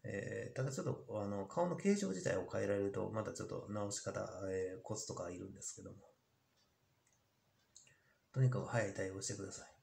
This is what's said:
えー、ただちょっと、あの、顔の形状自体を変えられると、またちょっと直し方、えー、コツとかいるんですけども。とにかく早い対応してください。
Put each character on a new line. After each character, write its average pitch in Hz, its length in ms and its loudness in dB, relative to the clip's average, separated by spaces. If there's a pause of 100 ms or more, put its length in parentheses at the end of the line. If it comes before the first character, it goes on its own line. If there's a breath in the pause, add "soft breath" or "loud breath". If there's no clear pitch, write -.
え 104 480 -4
ー、 - 40 -14
た 131 80 0
だ 135 80 0
ち - 100 -4
ょ - 20 -4
っ - 20 -4
と、 107 360 -2
あ 101 60 0
の、 98 180 0
顔 175 220 2
の 175 80 0
形 202 220 6
状 196 120 0
自 185 140 -2
体 92 140 4
を 95 140 0
変 101 120 2
え 98 40 2
ら 101 80 6
れ 98 80 4
る 98 80 2
と、 98 220 0
ま 107 100 2
た 98 100 -2
ち - 100 -4
ょ - 20 -2
っ - 40 -6
と 95 200 -4
直 104 220 0
し - 100 -2
方、 101 200 -2 (300)
え 92 280 0
ー、 - 40 -12
コ 104 120 -2
ツ - 120 -4
と 98 60 -4
か 87 160 -2
い 90 80 -6
る 98 120 -6
ん 95 40 -10
で - 80 -12
す - 140 -6
け 95 80 -14
ど 98 80 -10
も。 101 60 -14 (2250 loud breath)
と 131 80 4
に 131 80 10
か 110 120 4
く - 60 -2
早 110 200 4
い 98 60 -2
対 95 180 0
応 95 100 -4
し - 60 -4
て - 80 -2
く 98 100 -4
だ 101 60 -8
さ - 120 -12
い。 - 40 -16 (160)